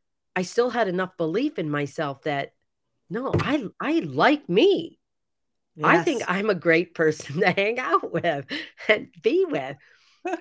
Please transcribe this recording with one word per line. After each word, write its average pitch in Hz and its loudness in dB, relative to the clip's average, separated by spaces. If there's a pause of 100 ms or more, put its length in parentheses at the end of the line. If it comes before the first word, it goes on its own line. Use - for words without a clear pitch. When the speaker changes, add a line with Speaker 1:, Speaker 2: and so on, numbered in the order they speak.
(360)
Speaker 1:
I 185 -2
still 240 0
had 226 0
enough 180 -2
belief 196 -2
in 165 -4
myself 143 -4
that, 143 -4 (560)
no, 240 -6
I, 262 -2 (160)
I 311 0
like 190 2
me. 240 2 (840)
I 226 6
think 269 0
Speaker 2:
Yes. - -8
Speaker 1:
I'm 196 -2
a 202 2
great 170 0
person 156 0
<laughs> - -
to 196 4
hang 202 0
out 294 -2
with 156 -2 (420)
and 214 2 (140)
be 339 2
with. 143 -6 (640)